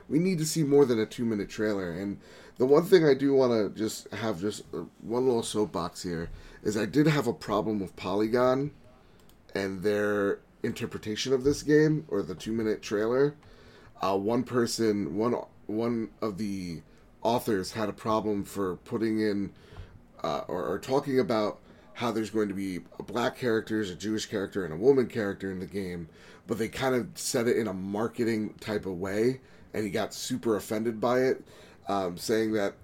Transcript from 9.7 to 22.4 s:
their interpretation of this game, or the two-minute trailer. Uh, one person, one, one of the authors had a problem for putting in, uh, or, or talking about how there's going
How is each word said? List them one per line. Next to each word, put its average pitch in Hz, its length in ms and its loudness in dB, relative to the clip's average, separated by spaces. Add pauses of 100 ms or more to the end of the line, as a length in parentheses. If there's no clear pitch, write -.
their 104 580 2 (220)
interpretation 113 720 -4
of 127 120 2
this 143 180 2
game, 151 460 6
or 101 140 0
the 85 120 -6
two-minute 110 480 -2
trailer. 123 540 2 (640)
Uh, 98 160 2
one 117 240 0
person, 113 720 0
one, 117 180 2 (320)
one 113 440 -2 (100)
of 107 160 -4
the 92 460 -6 (400)
authors 110 500 2
had 110 160 -2
a 101 40 -4
problem 107 520 0
for 92 320 -4
putting 110 440 -2
in, 101 300 0 (720)
uh, 76 240 -2
or, 85 200 -4
or 95 120 -2
talking 135 420 0
about 107 380 0 (360)
how 120 160 -2
there's 107 200 -2
going 107 180 0